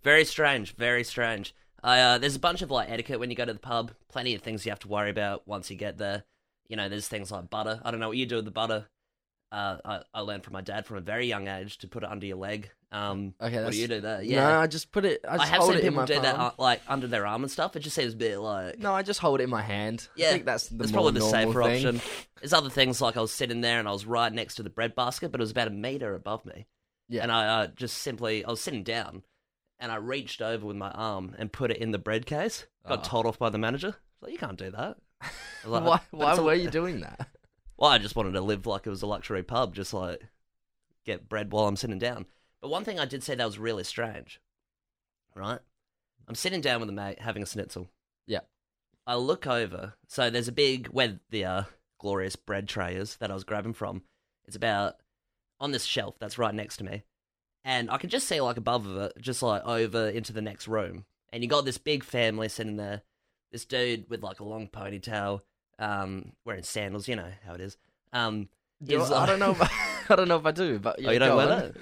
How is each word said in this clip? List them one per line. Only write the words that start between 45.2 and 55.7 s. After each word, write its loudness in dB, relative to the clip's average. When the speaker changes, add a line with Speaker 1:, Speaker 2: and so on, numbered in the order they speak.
Speaker 1:
right? -6
I'm -10
sitting -2
down 2
with -4
a -6
mate -8
having -6
a -6
schnitzel. -8
Speaker 2:
Yeah. -2
Speaker 1:
I 0
look 0
over. -2
So 0
there's 0
a -6
big, 2
where 0
the, -2
uh, 0
glorious -2
bread -4
tray -4
is -6
that -6
I -6
was -8
grabbing -4
from, -6
it's -14
about 2
on -4